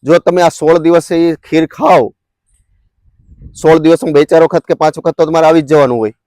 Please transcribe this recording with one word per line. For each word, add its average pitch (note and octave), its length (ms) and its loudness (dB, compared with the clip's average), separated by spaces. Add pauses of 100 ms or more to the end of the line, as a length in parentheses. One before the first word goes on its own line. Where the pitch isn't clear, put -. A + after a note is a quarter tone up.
જો D#3 160 2
તમે F3 240 -2
આ E3 80 2
સોળ D#3+ 280 0
દિવસે E3 360 -2
એ E3+ 220 0
ખીર D#3+ 300 -4
ખાઓ, F3 460 0 (1400)
સોળ D#3+ 260 0
દિવસમાં D#3+ 340 0
બે D3 160 2
ચાર E3 140 4
વખત D#3 220 -2
કે E3+ 100 -4
પાંચ D#3 220 -2
વખત D#3+ 200 -6
તો E3 80 0
તમારે D#3+ 220 0
આવી D#3+ 200 2
જ C3+ 40 -2
જવાનું C3+ 280 2
હોય. A2 160 -6 (120)